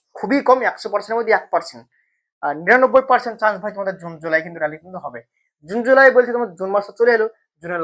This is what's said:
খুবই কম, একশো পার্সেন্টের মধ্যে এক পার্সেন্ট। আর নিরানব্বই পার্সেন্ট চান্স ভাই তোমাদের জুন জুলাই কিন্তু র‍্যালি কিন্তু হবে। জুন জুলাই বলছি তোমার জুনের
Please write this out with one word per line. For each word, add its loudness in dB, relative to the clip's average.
খুবই 0
কম, 6
একশো -12
পার্সেন্টের -4
মধ্যে 0
এক -6
পার্সেন্ট। -6
আর -2
নিরানব্বই 2
পার্সেন্ট -2
চান্স 0
ভাই -8
তোমাদের -6
জুন -12
জুলাই -2
কিন্তু -16
র‍্যালি -6
কিন্তু -16
হবে। -14
জুন -6
জুলাই 8
বলছি 4
তোমার -4
জুনের -8